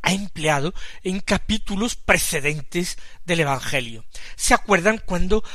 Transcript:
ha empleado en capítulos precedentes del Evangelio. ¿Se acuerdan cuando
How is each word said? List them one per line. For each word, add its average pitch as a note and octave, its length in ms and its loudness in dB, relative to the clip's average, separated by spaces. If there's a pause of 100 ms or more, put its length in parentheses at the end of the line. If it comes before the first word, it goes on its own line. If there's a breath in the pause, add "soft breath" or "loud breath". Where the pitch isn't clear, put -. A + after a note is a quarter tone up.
ha E3 100 2
empleado D#3 600 0 (300 loud breath)
en F#3 180 -2
capítulos G#3 760 0
precedentes D#3 1000 0 (280 loud breath)
del E3+ 160 0
Evangelio. B2+ 640 -2 (320 loud breath)
¿Se - 180 4
acuerdan G#3 500 4
cuando F3+ 380 4 (120)